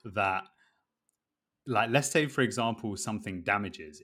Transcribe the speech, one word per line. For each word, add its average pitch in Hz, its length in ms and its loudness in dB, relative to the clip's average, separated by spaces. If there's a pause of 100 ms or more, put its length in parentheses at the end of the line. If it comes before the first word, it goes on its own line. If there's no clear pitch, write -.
that, 95 400 0 (1200)
like, 117 220 2
let's 139 220 4
say, 156 160 4
for 135 160 2
example, 113 560 0
something 101 440 -6
damages. 92 600 -2